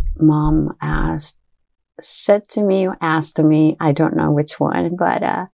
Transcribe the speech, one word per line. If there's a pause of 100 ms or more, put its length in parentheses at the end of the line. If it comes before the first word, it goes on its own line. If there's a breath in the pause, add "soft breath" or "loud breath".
(160)
Mom
asked, (600)
said
to
me, (120)
asked
me,
I
don't
know
which
one,
but,
uh,